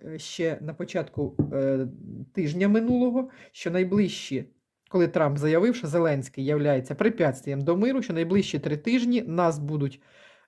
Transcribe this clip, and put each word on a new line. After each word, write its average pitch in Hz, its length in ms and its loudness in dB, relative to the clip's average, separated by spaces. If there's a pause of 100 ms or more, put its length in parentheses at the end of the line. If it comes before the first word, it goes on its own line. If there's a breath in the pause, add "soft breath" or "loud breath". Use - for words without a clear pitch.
е, 160 140 -10
ще 165 420 -4
на 151 120 -8
початку, - 600 -6 (180)
е, 135 340 0 (460)
тижня 180 340 0
минулого, 247 600 2 (220 loud breath)
що - 200 -6
найближчі, 180 760 0 (440)
коли 175 180 4
Трамп 151 300 2
заявив, 165 380 2
що 175 120 -8
Зеленський 143 580 0
являється 143 500 0
препятствием 160 680 0
до 165 160 2
миру, 254 240 2
що 220 120 -6
найближчі 170 460 0
три 151 180 -2
тижні 240 440 2
нас 165 380 0
будуть, 143 420 -4 (460 soft breath)